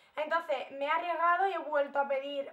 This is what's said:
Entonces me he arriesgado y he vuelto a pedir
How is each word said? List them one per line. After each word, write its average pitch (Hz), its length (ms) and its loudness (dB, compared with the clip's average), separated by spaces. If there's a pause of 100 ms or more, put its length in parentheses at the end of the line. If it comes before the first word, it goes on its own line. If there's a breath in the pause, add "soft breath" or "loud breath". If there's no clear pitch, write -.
(160 soft breath)
Entonces 302 560 -2
me 277 120 -4
he 285 60 0
arriesgado 339 580 2
y 370 60 -2
he 330 40 -2
vuelto 285 400 0
a 277 80 2
pedir 277 460 -4